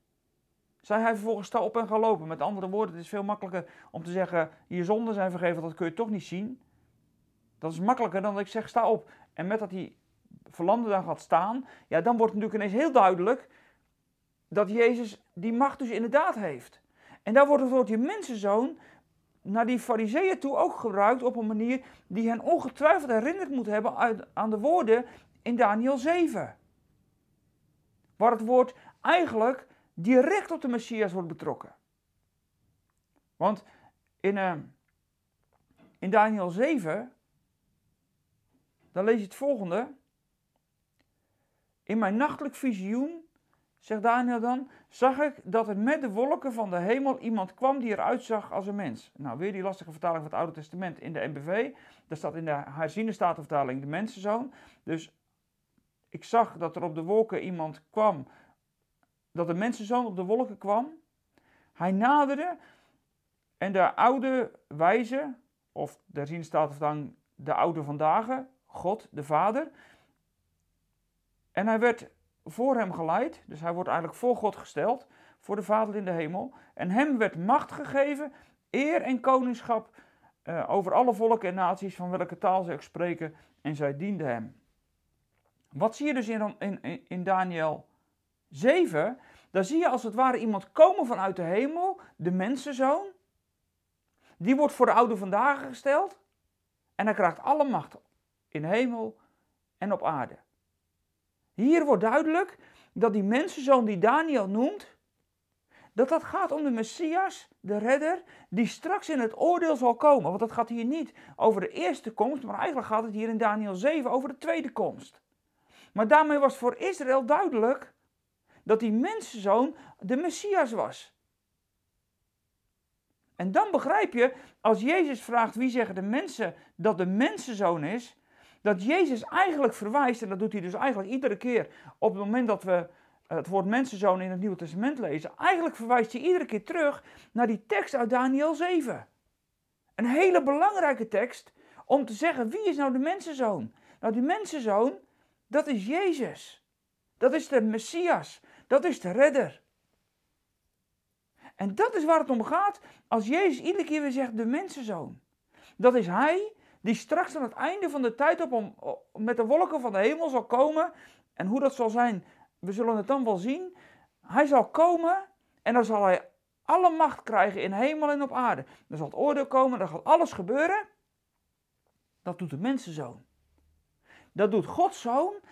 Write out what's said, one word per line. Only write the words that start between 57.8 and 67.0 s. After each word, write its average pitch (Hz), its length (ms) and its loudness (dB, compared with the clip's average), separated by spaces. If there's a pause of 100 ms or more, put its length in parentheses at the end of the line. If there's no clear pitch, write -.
kwam, 196 380 0 (1040)
dat 170 160 -2
de 170 60 -2
mensenzoon 233 520 -2
op 208 100 -8
de 185 80 -4
wolken 208 340 -2
kwam. 226 360 -2 (800)
Hij 180 180 -2
naderde 285 640 2 (1000)
en 190 140 -4
de 185 240 4
oude 254 560 2 (160)
wijze, 233 680 0 (360)
of 147 340 -10
de - 140 -12
herziene 156 240 -8
statenvertaling 151 720 -2 (200)